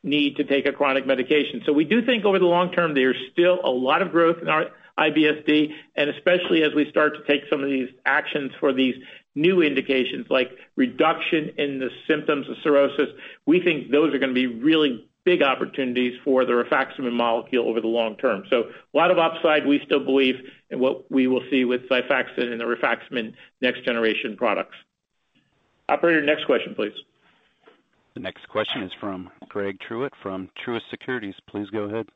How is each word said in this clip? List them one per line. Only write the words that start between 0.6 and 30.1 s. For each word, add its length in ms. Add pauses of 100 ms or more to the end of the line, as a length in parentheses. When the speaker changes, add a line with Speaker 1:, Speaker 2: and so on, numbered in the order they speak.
Speaker 1:
a 60
chronic 340
medication. 600
So 60
we 120
do 200
think 200
over 140
the 80
long 260
term 220
there's 220 (160)
still 300
a 80
lot 320
of 80
growth 300
in 80
our 180 (300)
I 140
B 160
S 200
D, 280 (200)
and 160
especially 520
as 120
we 160
start 260
to 140
take 200
some 120
of 60
these 200 (160)
actions 540
for 140
these 220 (400)
new 280
indications 680
like 200 (260)
reduction 840
in 200
the 120 (180)
symptoms 400
of 140
cirrhosis, 460 (380)
we 140
think 300
those 240
are 40
gonna 140
be 140
really 600 (180)
big 180
opportunities 840
for 220
the 60
rifaximin 600
molecule 560
over 120
the 60
long 300
term. 320
So 220 (220)
a 40
lot 140
of 80
upside 480
we 180
still 180
believe 340 (340)
in 80
what 320
we 160
will 240
see 160
with 240
Xifaxan 600
and 80
the 60
rifaximin 720 (260)
next 240
generation 520
products. 400 (1120)
Operator, 320
next 240
question, 280
please. 200 (1200)
Speaker 2:
The 60
next 280
question 340
is 160
from 320 (180)
Greg 300 (100)
Truitt 220 (120)